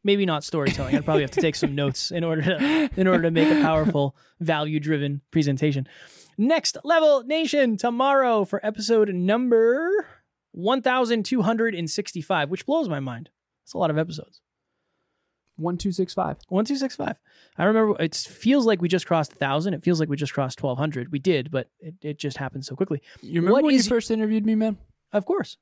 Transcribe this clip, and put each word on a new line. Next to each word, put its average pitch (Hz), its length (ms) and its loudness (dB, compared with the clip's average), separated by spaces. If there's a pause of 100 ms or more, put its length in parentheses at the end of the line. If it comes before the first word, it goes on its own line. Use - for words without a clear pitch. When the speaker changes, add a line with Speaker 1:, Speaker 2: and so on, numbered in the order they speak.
Speaker 1:
Maybe 202 220 2
not 156 180 -2
storytelling. 143 500 -2
I'd 269 100 0
probably 156 180 2
have 131 100 -4
to - 80 -2
take 160 160 0
some 139 180 -2
Speaker 2:
<laughs> 143 100 -2
Speaker 1:
notes - 280 -4
in 170 100 -2
order 160 200 0
to, 277 540 0
in 185 120 2
order 180 140 4
to 165 100 2
make 165 160 4
a 311 140 4
powerful, 156 520 2 (240)
value-driven 151 840 -2 (100)
presentation. 143 560 0 (500)
Next 302 460 2
Level 302 400 4
Nation 277 520 2
tomorrow 240 680 2
for - 200 -4
episode 214 480 2
number 240 960 2 (460)
one 220 300 -2
thousand 240 420 0
two 254 180 0
hundred 220 340 0
and 170 120 -4
sixty-five, 165 600 -4
which 185 160 -6
blows 302 220 0
my 151 100 -4
mind. 131 320 -10 (320)
That's - 120 -20
a - 40 -6
lot 170 120 0
of 151 80 0
episodes. 160 420 -8 (1160)
Speaker 2:
One 170 200 -4
two 190 160 -4
six 180 200 -2
five. 151 260 -4 (100)
Speaker 1:
One 190 160 0
two 277 120 -4
six 262 200 -6
five. - 200 -8 (400)
I 156 80 0
remember, 214 380 2
it 165 140 -4
feels 262 500 0
like 208 160 2
we 175 60 0
just 180 180 0
crossed 160 280 0
a - 20 -20
thousand. 151 380 -2
It 147 100 -8
feels 175 160 2
like 156 80 0
we - 80 -2
just 147 160 -6
crossed 131 260 -4
twelve 131 200 -4
hundred. 143 340 -4
We 143 80 -4
did, 147 320 0
but 135 160 -4 (100)
it, 165 220 -16
it 151 180 -10
just 139 200 -8
happened 135 260 -8
so - 100 -12
quickly. 156 260 -4 (200)
Speaker 2:
You - 220 -12
remember 180 100 4
Speaker 1:
What 277 120 4
Speaker 2:
when 294 100 4
you 269 60 6
Speaker 1:
is 196 60 0
Speaker 2:
first 226 240 0
interviewed 220 360 0
me, 220 100 2
man? 220 220 -2 (340)
Speaker 1:
Of 202 140 0
course. - 360 -4